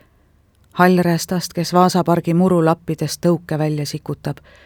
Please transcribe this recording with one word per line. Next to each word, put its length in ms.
Hallrästast, 720
kes 200
Vaasa 300
pargi 300
murulappidest 920
tõuke 320
välja 280
sikutab, 520